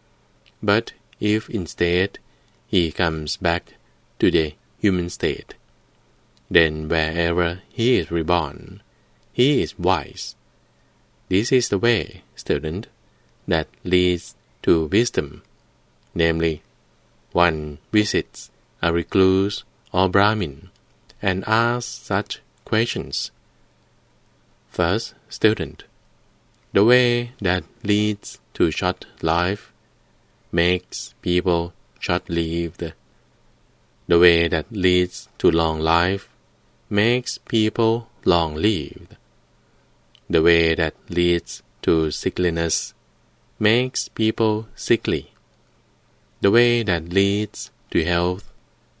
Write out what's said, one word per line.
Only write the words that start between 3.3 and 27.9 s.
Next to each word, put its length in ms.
back 380
to 120
the 240
human 280
state, 460
then 380
wherever 840
he 260
is 140
reborn, 720
he 300
is 160
wise. 560
This 220
is 180
the 100
way, 440
student, 540
that 200
leads 500
to 240
wisdom. 560
Namely, 480
one 460
visits 580
a 100
recluse 720
or 160
Brahmin 640
and 240
asks 460
such 480
questions. 640
First, 440
student, 560
the 120
way 560
that 240
leads 560